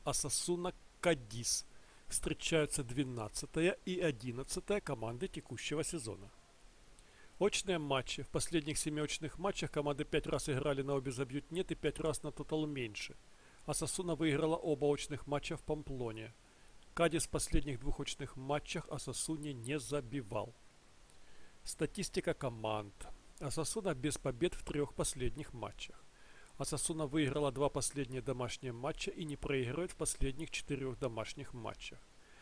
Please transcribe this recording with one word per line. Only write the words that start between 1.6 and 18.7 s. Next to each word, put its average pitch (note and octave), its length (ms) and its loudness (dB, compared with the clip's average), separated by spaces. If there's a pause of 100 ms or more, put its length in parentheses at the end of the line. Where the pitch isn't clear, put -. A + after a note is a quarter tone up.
Встречаются - 760 2
двенадцатая B2+ 920 2 (120)
и F3+ 160 2
одиннадцатая C#3 800 2
команды A#2+ 480 -2
текущего D3 560 -2
сезона. G#2 460 -4 (1080)
Очные F#3+ 400 2
матчи. C#3 440 0
В - 60 -8
последних D3+ 500 2
семи D3+ 220 0
очных D3+ 380 -2
матчах F3+ 320 0
команды D3 340 2
пять D3 220 2
раз D#3 220 0
играли C#3 340 2
на C#3 120 0
обе C3+ 180 2
забьют C3 380 -2
нет F3+ 200 -2
и D#3+ 40 -2
пять - 260 0
раз D3+ 220 2
на D3 100 -2
тотал D#3 340 0
меньше. B2 480 -4 (520)
Осасуна E3 480 0
выиграла D#3 420 4
оба D3 300 4
очных C#3+ 400 2
матча D3 300 -2
в - 60 -10
Памплоне. A#2+ 680 -4 (640)
Кадис E3+ 320 4
в - 40 -8
последних C#3 480 4
двух C3+ 220 0
очных - 360 -6
матчах C#3+ 520 -2